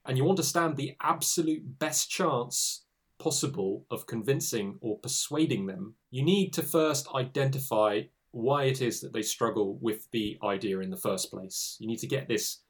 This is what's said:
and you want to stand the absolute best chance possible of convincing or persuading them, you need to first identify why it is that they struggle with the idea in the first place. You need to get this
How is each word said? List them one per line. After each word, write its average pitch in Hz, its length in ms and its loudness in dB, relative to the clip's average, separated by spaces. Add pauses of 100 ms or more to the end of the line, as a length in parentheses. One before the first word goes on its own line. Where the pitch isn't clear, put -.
and 131 120 0
you 131 60 4
want 185 140 6
to 165 60 2
stand 160 340 2
the 139 240 -6
absolute 160 600 2 (160)
best 151 320 0
chance - 760 0 (340)
possible 107 720 0
of - 160 -6
convincing 110 760 -2
or 110 180 -2
persuading 131 640 0
them, 95 300 -8 (160)
you 131 120 -2
need 185 300 4
to 165 80 0
first 156 520 2
identify 127 880 2 (300)
why 135 320 2
it 131 180 2
is 120 200 0
that - 120 -10
they 110 100 0
struggle 104 580 0
with 107 300 -2
the 107 320 -2
idea 98 360 0
in 95 100 -4
the 95 60 -6
first 95 360 -2
place. - 480 -8
You 110 80 -8
need 113 120 -2
to - 80 -6
get 131 200 -2
this - 320 -2 (100)